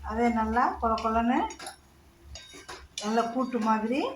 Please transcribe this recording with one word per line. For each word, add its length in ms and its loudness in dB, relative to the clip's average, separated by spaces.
அதே 180 2
நல்லா 240 2
கொல 120 2
கொலன்னு 360 2
நல்லா 200 2
கூட்டு 240 -2
மாதிரி 300 2